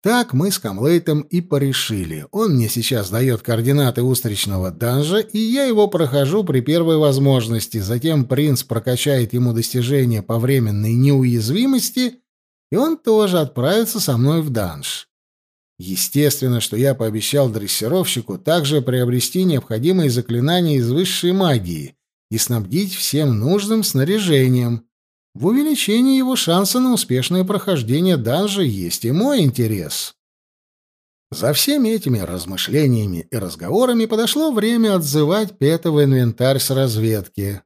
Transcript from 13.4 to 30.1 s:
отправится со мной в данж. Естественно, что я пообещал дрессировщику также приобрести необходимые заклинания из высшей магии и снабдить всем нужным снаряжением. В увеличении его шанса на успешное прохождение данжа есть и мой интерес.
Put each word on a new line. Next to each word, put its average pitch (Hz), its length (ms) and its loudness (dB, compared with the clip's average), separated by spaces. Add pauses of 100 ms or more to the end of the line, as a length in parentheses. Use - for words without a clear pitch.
отправится 180 580 0
со 139 200 0
мной 147 240 2
в 151 80 -4
данж. 92 580 -6 (720)
Естественно, 120 800 -2
что - 160 -6
я 135 180 2
пообещал 113 540 -2
дрессировщику 110 920 -4
также 151 420 0
приобрести 123 640 0
необходимые 147 680 0
заклинания 139 680 0
из 120 140 0
высшей 180 420 0
магии 98 640 -2 (340)
и 110 80 -4
снабдить 120 560 -4
всем 139 440 0
нужным 202 440 0
снаряжением. 131 1040 0 (480)
В 135 120 -4
увеличении 262 720 2
его 262 200 0
шанса 185 420 0
на 254 140 2
успешное 170 500 0
прохождение 175 760 0
данжа 180 460 -2
есть 95 420 -4
и 113 60 0
мой 226 320 2
интерес. 110 720 -2 (1200)